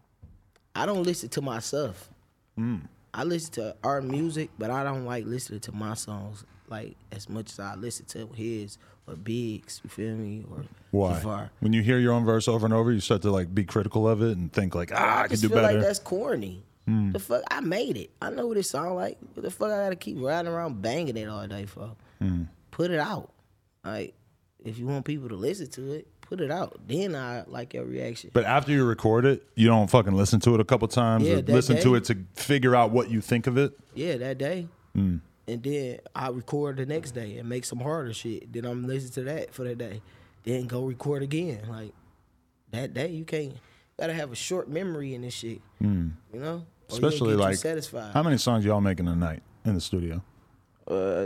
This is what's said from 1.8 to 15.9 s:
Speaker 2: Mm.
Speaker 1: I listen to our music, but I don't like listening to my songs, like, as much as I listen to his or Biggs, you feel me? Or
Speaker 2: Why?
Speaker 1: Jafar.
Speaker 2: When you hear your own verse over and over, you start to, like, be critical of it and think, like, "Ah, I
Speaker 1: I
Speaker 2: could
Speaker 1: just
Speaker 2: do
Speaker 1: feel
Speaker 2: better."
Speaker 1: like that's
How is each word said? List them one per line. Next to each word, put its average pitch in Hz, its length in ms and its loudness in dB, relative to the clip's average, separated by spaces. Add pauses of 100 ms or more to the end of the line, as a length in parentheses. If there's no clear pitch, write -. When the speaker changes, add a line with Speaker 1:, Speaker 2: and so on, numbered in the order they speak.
Speaker 2:
Mm. 113 220 -2 (320)
Speaker 1:
I 117 100 -4
listen 170 300 -4
to 110 300 -6
our 139 180 0
music, 151 480 -4 (100)
but 110 100 -4
I 135 140 -2
don't 135 220 -4
like 120 200 -6
listening 110 360 -8
to - 100 -12
my 107 220 -6
songs, 104 520 -10 (220)
like, 110 280 -12 (160)
as 104 180 -12
much 107 220 -8
as - 80 -16
I 98 160 -10
listen 117 320 -10
to 110 280 -12
his 110 420 -8 (300)
or - 80 -12
Biggs, 110 680 -6
you - 60 -14
feel 110 260 -6
me? 107 360 -8
Or - 140 -10 (260)
Speaker 2:
Why? 98 240 4
Speaker 1:
Jafar. 104 360 -6 (100)
Speaker 2:
When 110 120 4
you 113 80 4
hear 123 180 6
your 120 140 6
own 117 120 4
verse 113 220 4
over 113 180 4
and 110 80 4
over, 113 180 6
you 107 80 4
start 98 240 2
to, 101 80 4
like, 92 220 0
be 101 120 4
critical 107 420 2
of 110 140 4
it 113 160 2
and 85 160 -4
think, 92 220 0
like, 87 180 -4
"Ah, - 20 0
I 113 240 4
Speaker 1:
I - 40 4
Speaker 2:
could 104 80 -2
Speaker 1:
just 107 120 2
Speaker 2:
do 107 60 6
Speaker 1:
feel 113 80 4
Speaker 2:
better." 110 200 8
Speaker 1:
like - 80 4
that's 104 140 0